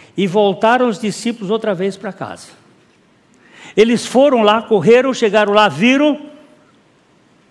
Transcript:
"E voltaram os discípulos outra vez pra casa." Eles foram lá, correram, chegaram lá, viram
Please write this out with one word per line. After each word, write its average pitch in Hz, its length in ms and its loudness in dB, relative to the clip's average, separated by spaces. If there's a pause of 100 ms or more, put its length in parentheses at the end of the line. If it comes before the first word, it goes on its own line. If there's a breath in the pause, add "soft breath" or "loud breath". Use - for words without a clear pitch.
(160 loud breath)
"E 190 120 -2
voltaram 214 600 0
os 214 120 -6
discípulos 220 500 -8
outra 220 240 -4
vez 190 240 -6
pra 196 160 -14
casa." - 360 -14 (1300 loud breath)
Eles 226 300 2
foram 254 380 2
lá, 214 180 2
correram, 226 540 2
chegaram 214 360 0
lá, 208 160 4
viram 254 640 0 (1200)